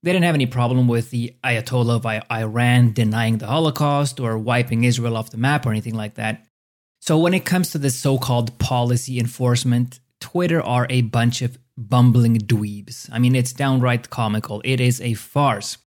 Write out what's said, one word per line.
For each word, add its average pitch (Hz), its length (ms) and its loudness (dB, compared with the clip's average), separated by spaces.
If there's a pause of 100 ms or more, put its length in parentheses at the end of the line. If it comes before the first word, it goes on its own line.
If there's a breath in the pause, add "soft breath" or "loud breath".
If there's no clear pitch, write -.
They 175 120 0
didn't 180 120 4
have 170 80 4
any 139 140 2
problem 123 400 2
with 117 240 0
the 120 320 -6
Ayatollah 120 540 0
of 113 100 -4
I-, 107 240 -4
Iran 120 600 4
denying 113 460 0
the 107 80 -8
Holocaust 143 760 0
or 113 200 -4
wiping 120 440 0
Israel 120 320 0
off 110 140 -6
the 113 80 -12
map 135 300 0
or - 20 0
anything 110 240 -4
like 107 220 -8
that. 110 280 -6 (580)
So 160 180 2
when 175 160 2
it 185 100 -2
comes 180 240 0
to - 80 -8
this 139 220 -2
so-called 123 580 0
policy 123 640 -2
enforcement, 120 800 0 (200)
Twitter 170 420 -2
are 123 280 0
a 127 120 2
bunch 120 400 0
of 123 160 -6 (180)
bumbling 117 600 4
dweebs. 104 760 -4
I 113 80 -6
mean, 123 160 4
it's 123 160 0
downright 127 580 0
comical. 107 540 -4
It 131 160 0
is 123 220 2
a 117 140 -4
farce 131 640 -2 (100)